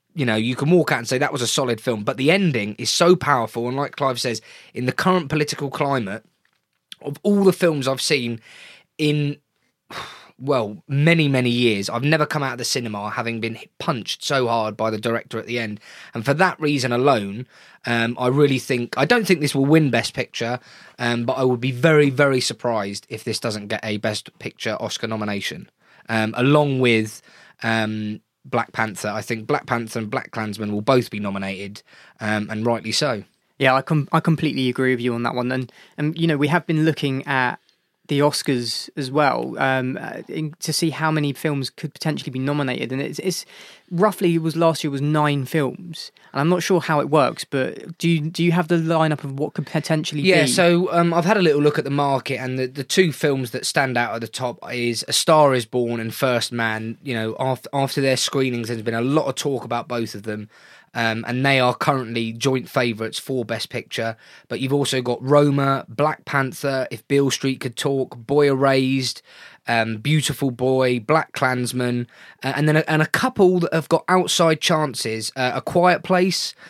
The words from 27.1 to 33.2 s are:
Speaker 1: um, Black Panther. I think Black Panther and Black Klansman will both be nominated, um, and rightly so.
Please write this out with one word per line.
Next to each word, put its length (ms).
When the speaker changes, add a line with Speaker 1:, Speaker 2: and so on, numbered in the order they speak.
Speaker 1:
um, 560
Black 260
Panther. 360
I 140
think 240
Black 180
Panther 360
and 100
Black 200
Klansman 420
will 100
both 280
be 100
nominated, 600
um, 300
and 160
rightly 260
so. 320